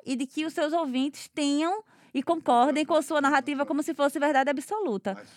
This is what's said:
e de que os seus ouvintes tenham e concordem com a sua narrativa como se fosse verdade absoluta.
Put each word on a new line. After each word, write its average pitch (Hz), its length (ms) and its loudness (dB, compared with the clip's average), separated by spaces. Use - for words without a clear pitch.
e 262 100 -4
de 262 120 -4
que 302 180 -6
os 320 80 -6
seus 302 180 -2
ouvintes 277 600 -2
tenham 311 500 -2
e 269 80 -2
concordem 294 640 2
com 339 80 0
a 311 80 4
sua 311 200 0
narrativa 285 440 2
como 302 160 -2
se 311 140 -4
fosse 285 240 0
verdade 277 320 2
absoluta. 254 680 -4